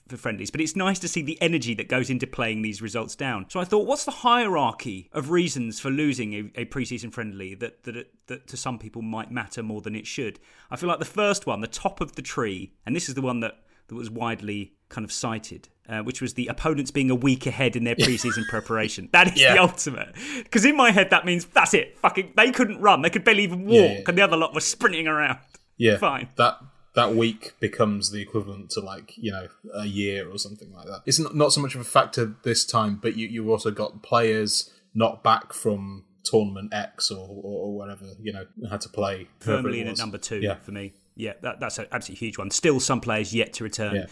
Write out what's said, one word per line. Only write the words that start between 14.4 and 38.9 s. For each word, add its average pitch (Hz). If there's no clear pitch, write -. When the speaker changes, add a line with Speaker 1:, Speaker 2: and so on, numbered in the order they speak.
Speaker 1:
kind 113
of 101
cited, -
uh, 110
which 127
was 123
the 123
opponents 139
being 135
a 127
week 127
ahead 127
in 120
their 120
Speaker 2:
Yeah. -
Speaker 1:
pre-season 113
preparation. 107
That 175
is 131
Speaker 2:
Yeah. 131
Speaker 1:
the 185
ultimate. 139
'Cause 202
in 294
my 269
head, 190
that 170
means 175
that's -
it. -
Fucking, 190
they 233
couldn't 214
run. 180
They 165
could 190
barely 208
even 180
walk, 208
Speaker 2:
Yeah, 185
yeah. -
Speaker 1:
and 175
the 196
other 180
lot 160
were 151
sprinting 165
around. 151
Speaker 2:
Yeah. 110
Speaker 1:
Fine. 135
Speaker 2:
That, 120
that 113
week 113
becomes 104
the 104
equivalent 98
to, -
like, 95
you 110
know, 92
a 104
year 98
or 101
something -
like 87
that. -
It's 143
not, 156
not 147
so -
much 139
of 131
a 120
factor 120
this 117
time, 107
but 107
you, 110
you 110
also 110
got 104
players 110
not 110
back 110
from 101
tournament 104
X -
or, 95
or, 101
or 104
whatever, 98
you 107
know, 95
had 101
to -
play 98